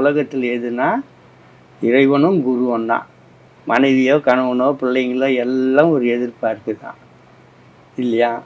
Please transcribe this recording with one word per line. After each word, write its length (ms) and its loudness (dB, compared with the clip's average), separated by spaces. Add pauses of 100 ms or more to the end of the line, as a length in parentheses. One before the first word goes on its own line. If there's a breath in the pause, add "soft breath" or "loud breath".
உலகத்துல 560 -2
எதுனா 320 -4 (1000)
இறைவனும் 580 4
குருவும் 460 -2
தான். 140 -4 (640)
மனைவியோ 440 4 (120)
கணவனோ 420 2 (120)
பிள்ளைங்களோ 480 -2 (160)
எல்லாம் 520 2
ஒரு 80 0 (120)
எதிர்பார்ப்பு 560 -6 (120)
தான் 140 -16 (1040)
இல்லையா? 280 0 (160)